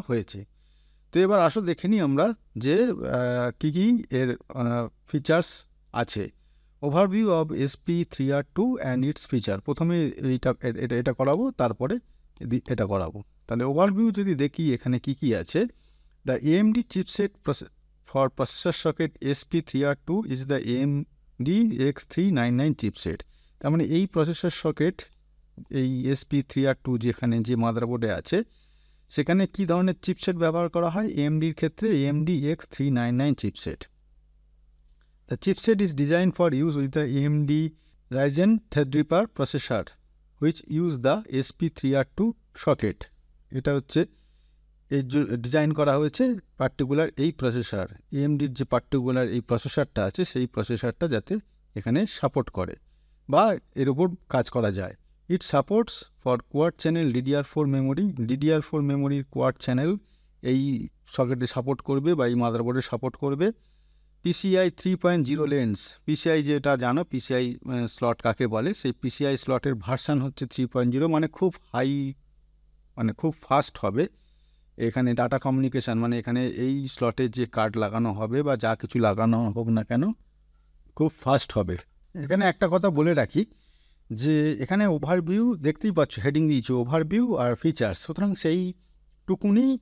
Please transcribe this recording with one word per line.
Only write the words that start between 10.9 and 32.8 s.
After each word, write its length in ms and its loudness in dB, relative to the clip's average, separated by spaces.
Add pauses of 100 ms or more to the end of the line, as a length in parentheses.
এটা 160 0
করাবো, 380 0
তারপরে 440 -2 (560)
দি-, 220 -2
এটা 200 0
করাবো। 260 -4 (280)
তাহলে 180 -2
ওভারভিউ 440 2 (100)
যদি 160 0
দেখি 280 -2 (140)
এখানে 280 -2
কী 160 -4
কী 140 0
আছে, 260 -2 (680)
the 80 0 (140)
A 40 6 (120)
M 80 6
D 20 0 (160)
chipset 400 -2 (120)
proce-, 260 -4 (380)
for 180 0 (100)
processor 460 -2
socket 380 -2
এসপি 380 -2 (100)
থ্রি 120 -2 (100)
আর 60 0 (100)
টু 80 -2 (180)
is 80 -6 (120)
the 80 0 (140)
A 20 0 (160)
M 20 0 (520)
D 40 0 (380)
এক্স 220 -4
থ্রি 140 0 (140)
নাইন 220 2
নাইন 200 2
chipset। 400 -4 (380)
তার 140 -2
মানে 120 2
এই 200 0 (100)
প্রসেসর 380 0 (100)
সকেট, 340 0 (840)
এই 100 0 (220)
এসপি 260 -2 (120)
থ্রি 100 -2 (100)
আর 140 2
টু 140 -2
যেখানে 380 0 (100)
যে 100 0
মাদারবোর্ডে 540 0 (100)
আছে, 180 -2 (760)
সেখানে 280 2 (120)
কী 160 -2
ধরনের 340 2
চিপসেট 320 -2
ব্যবহার 320 2
করা 260 0
হয় 140 -2 (120)
এএমডির 340 0
ক্ষেত্রে? 320 -2 (160)
এএমডি 320 0 (180)
এক্স 200 -6
থ্রি 180 -4